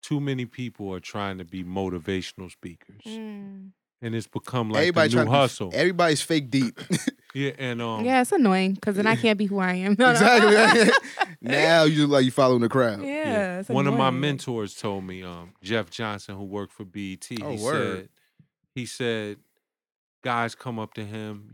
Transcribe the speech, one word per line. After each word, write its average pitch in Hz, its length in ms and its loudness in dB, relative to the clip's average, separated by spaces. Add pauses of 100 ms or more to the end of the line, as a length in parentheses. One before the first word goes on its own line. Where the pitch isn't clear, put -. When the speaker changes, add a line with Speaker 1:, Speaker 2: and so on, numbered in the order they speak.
Speaker 1:
too 147 200 -4
many 135 260 -4
people 107 480 -10
are 90 60 -8
trying 98 380 -6
to 90 60 -10
be 90 200 -10
motivational 92 880 -6
speakers. 95 520 -18
Speaker 2:
Mm. 202 680 -14 (300)
Speaker 1:
And 117 140 -8
it's 113 140 -6
become, 117 420 -6
like, 110 120 0
Speaker 3:
Everybody 165 260 2
Speaker 1:
the 117 80 2
new - 0 -
Speaker 3:
trying 151 100 4
to - 60 -2
be - 20 2
f-, 143 60 4
Speaker 1:
hustle. 120 340 -2
Speaker 3:
everybody's 170 480 2
fake 147 300 -2
deep. 131 320 0
<laughs> - 500 -6
Speaker 1:
Yeah, 139 240 -2
and, 120 240 -6
um, 117 220 -4
Speaker 2:
Yeah, 254 160 2
it's 247 100 0
annoying 196 460 4
'cause 208 180 -4
then 208 140 2
I 226 60 4
Speaker 3:
Yeah. 226 80 -2
Speaker 2:
can't 220 180 2
be 214 60 0
who 196 120 -2
I 185 160 0
am. 190 200 0
<laughs> 196 40 -2
No, 247 80 4
no. 247 60 8
Speaker 3:
Exactly. 214 800 6 (260)
<laughs> - 80 -2 (100)
Speaker 2:
<laughs> - 60 -20
Speaker 3:
Now 156 400 4
you 156 140 4
just, 147 140 2
like, 135 140 6
you 127 60 2
following 127 300 4
the 117 80 2
crowd. 113 340 2
Speaker 2:
Yeah, - 60 -8
Speaker 1:
Yeah. 214 500 -2
Speaker 2:
it's 190 100 -12
Speaker 1:
One 135 200 0
of 139 60 2
my 135 120 2
Speaker 2:
annoying. 127 140 0
Speaker 1:
mentors 131 560 -4
told 98 260 -6
me, 92 220 -12
um, 87 260 -14 (140)
Jeff 104 260 -4
Johnson, 104 460 -8
who 101 80 -12
worked 98 300 -10
for 104 100 -14
B 95 300 -10
E - 20 -14
T, 117 260 -12
Speaker 3:
Oh, 143 140 -8
Speaker 1:
he 104 80 -8
Speaker 3:
word. 101 380 -2
Speaker 1:
said, 104 60 -20 (680)
he 123 100 -10
said, 110 520 -6 (840)
guys 120 320 -2
come 120 240 -10
up 110 160 -10
to 110 100 -10
him, 107 500 -12